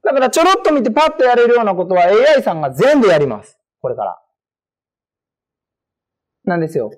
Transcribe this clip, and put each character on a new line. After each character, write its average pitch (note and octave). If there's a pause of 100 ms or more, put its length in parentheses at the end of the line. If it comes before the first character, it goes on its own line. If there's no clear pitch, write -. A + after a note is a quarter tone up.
だ E4
か C4+
ら C4
ち D#4
ょ E4
ろ F#4
っ A#4+
と D#4
見 C#4+
て B3
パ D4
ッ D4+
と B3+
や B3
れ A#3+
る A#3+
よ A#3+
う A3
な G3
こ F3
と F#3
は F3
エ F#3+
ー C#4
ア -
イ -
さ G3
ん D#3+
が C#3
全 B3+
部 G#3+
や E3
り D3
ま G#2+
す。 - (240)
こ C3
れ A#2
か G#2
ら。 - (2250)
な F3
ん E3
で D#3
す D#3+
よ。 A2